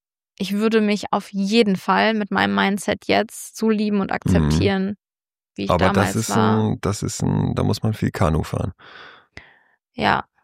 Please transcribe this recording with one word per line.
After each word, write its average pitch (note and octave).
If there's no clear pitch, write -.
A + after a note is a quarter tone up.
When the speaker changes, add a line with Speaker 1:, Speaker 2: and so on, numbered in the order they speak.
Speaker 1:
ich G3
würde A3
mich G#3
auf G3+
jeden G3+
Fall G3
mit G#3
meinem G3+
Mindset G3
jetzt -
so A3
lieben G#3
und F#3+
Speaker 2:
Mhm. -
Speaker 1:
akzeptieren, F#3+
wie G2+
ich F#2+
Speaker 2:
Aber F2+
Speaker 1:
damals G2
Speaker 2:
das A2
ist G2+
Speaker 1:
war. G#2+
Speaker 2:
ein, G#2
das -
ist -
ein, G2
da -
muss G2+
man A2
viel -
Kanu D#2+
fahren. -
Speaker 1:
Ja. -